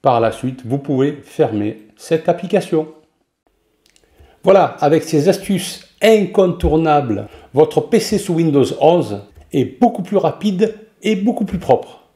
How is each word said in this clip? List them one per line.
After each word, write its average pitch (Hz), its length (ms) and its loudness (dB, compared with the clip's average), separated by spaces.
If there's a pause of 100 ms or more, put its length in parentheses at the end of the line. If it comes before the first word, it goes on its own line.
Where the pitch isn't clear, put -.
Par 120 200 2
la 113 100 0
suite, 131 320 -8
vous 120 140 -4
pouvez 139 440 -2
fermer 107 580 -4 (180)
cette 160 320 -4
application. 170 580 -2 (1500)
Voilà, 185 380 4
avec 151 240 2
ces 151 240 0
astuces - 580 -4 (160)
incontournables, 156 1300 2 (260)
votre 151 280 4
P - 180 0
C 196 200 -2
sous 175 160 -4
Windows 147 320 2 (120)
onze 135 440 0 (280)
est - 300 -2
beaucoup 226 220 0
plus 202 140 -2
rapide 190 580 -2 (280)
et 214 140 0
beaucoup 202 280 -4
plus 180 120 -8
propre. - 480 -2 (100)